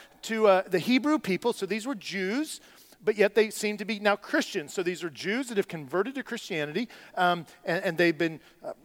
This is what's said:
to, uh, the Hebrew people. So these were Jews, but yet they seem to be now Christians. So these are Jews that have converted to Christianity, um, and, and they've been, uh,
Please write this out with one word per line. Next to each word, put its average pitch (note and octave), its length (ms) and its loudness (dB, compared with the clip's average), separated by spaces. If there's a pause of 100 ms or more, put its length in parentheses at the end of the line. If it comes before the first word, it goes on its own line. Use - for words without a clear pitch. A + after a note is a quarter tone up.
(240)
to, A3 240 4
uh, F#3+ 200 8
the F3+ 100 2
Hebrew C4 400 2
people. G3 360 -2
So - 100 -6
these G3+ 220 -4
were C#4 80 -4
Jews, G3 640 -4 (420)
but G#3 160 2
yet G3+ 160 4
they A3 160 4
seem G#3 260 -2
to G#3 80 -8
be G3+ 160 -4
now G#3 160 4
Christians. G3+ 560 -2
So G3 100 -2
these E3+ 220 -4
are E3+ 60 -6
Jews G3 380 -4
that A#3 100 -2
have F#3+ 100 0
converted E3+ 460 -4
to C4+ 80 -6
Christianity, F3 640 -4 (280)
um, F3 280 2 (180)
and, F#3 220 -2
and E3+ 140 0
they've E3+ 180 4
been, D#3+ 240 -2 (240)
uh, D3+ 80 -10 (120)